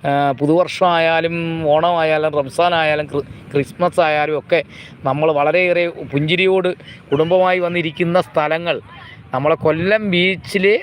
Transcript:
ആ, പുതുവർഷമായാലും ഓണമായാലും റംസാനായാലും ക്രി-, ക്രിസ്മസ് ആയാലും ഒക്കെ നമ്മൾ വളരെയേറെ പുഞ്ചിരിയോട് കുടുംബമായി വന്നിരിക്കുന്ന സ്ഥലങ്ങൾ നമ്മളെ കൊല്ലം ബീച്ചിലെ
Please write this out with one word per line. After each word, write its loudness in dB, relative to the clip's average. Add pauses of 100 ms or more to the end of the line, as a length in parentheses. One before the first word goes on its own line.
ആ, 0
പുതുവർഷമായാലും 2 (380)
ഓണമായാലും 2
റംസാനായാലും 0
ക്രി-, -6 (260)
ക്രിസ്മസ് -2
ആയാലും 2
ഒക്കെ 0 (400)
നമ്മൾ 0
വളരെയേറെ 2
പുഞ്ചിരിയോട് 0 (400)
കുടുംബമായി 2
വന്നിരിക്കുന്ന 0
സ്ഥലങ്ങൾ -2 (520)
നമ്മളെ 2
കൊല്ലം 0
ബീച്ചിലെ 0